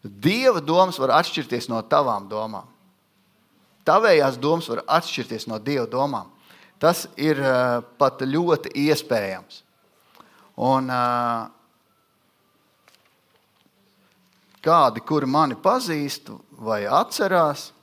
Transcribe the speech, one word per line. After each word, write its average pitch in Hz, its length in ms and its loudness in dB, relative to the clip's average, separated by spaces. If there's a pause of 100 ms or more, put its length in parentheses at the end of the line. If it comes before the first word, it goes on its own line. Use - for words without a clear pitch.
Dieva 196 560 0
domas 175 380 2
var 131 160 4
atšķirties 135 540 -2
no 113 120 -4
tavām 117 460 0
domām. 107 380 -10 (1200)
Tavējās 156 520 4
domas 160 320 -2
var - 120 -6 (140)
atšķirties 117 540 -6
no 110 80 -8
Dieva 123 280 -4
domām. 127 440 -6 (480)
Tas 170 280 0 (100)
ir, 147 220 0
eh, 127 420 0 (160)
pat 135 240 0
ļoti 156 520 0
iespējams. 113 920 -2 (920)
Un, 131 320 0
eh, 120 580 -2 (3250)
kādi, 143 440 4
kuri 147 200 -2
mani 139 300 2
pazīst 170 760 -2 (220)
vai 107 320 -4
atcerās 165 880 0 (120)